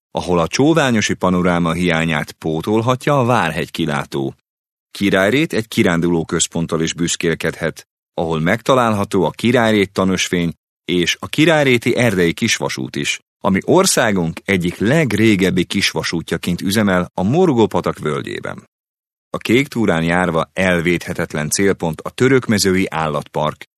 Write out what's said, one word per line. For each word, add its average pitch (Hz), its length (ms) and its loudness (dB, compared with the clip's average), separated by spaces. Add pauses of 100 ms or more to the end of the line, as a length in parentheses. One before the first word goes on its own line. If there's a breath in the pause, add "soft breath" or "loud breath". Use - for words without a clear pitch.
(100)
ahol - 280 -2
a 82 80 2
csóványosi 131 680 2
panoráma 87 580 0
hiányát 82 600 0
pótolhatja 113 880 -2
a 123 40 2
Várhegy 87 460 -2
kilátó. 69 640 -4 (640)
Királyrét 101 540 2
egy 107 160 -4
kirándulóközponttal 85 1120 0
is 80 120 -2
büszkélkedhet, 82 960 -4 (260)
ahol 82 260 -2
megtalálható 104 840 0
a 76 60 0
Királyrét 110 640 2
tanösvény 90 600 0 (320)
és 87 360 0
a - 60 -12
királyréti 147 680 4
erdei 92 360 2
kisvasút 67 640 -4
is, 71 220 -4 (260)
ami 98 200 2
országunk 113 800 2
egyik 90 340 -2
legrégebbi 101 840 2
kisvasútjaként 85 960 -4
üzemel 95 540 0
a - 80 -4
Morgópatak 113 760 2
völgyében. 50 680 -8 (640)
A - 60 -10
kék 135 320 0
túrán 95 340 0
járva 85 500 0
elvéthetetlen 85 1000 -2
célpont 90 500 -2
a - 100 -10
Törökmezői 104 800 2
Állatpark. 76 760 -4 (140)